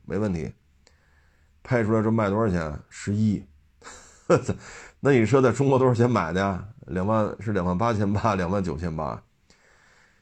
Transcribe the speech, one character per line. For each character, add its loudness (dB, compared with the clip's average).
没 -6
问 -2
题。 -6
配 0
出 0
来 2
这 0
卖 0
多 0
少 2
钱？ -2
十 -6
一。 0
<laughs> -2
那 2
你 4
说 4
在 4
中 0
国 4
多 4
少 4
钱 4
买 -2
的 0
呀？ -2
两 -4
万， 0
是 -6
两 0
万 0
八 0
千 0
八， 0
两 -2
万 0
九 -4
千 -6
八。 -8